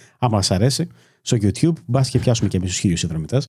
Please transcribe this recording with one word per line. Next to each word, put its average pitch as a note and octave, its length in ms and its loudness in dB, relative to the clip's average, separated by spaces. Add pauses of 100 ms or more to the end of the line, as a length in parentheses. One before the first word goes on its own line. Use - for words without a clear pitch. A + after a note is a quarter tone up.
(180)
άμα A2 240 2
σας F#2+ 140 0
αρέσει, B2 320 0 (340)
στο - 180 0
YouTube, G#2+ 320 2 (140)
μπας C3 240 0
και - 80 2
πιάσουμε A#2 300 2
και F#2+ 80 -2
εμείς F2+ 140 -2
τους - 80 -4
χίλιους F2 220 0
συνδρομητές. D#2+ 480 -4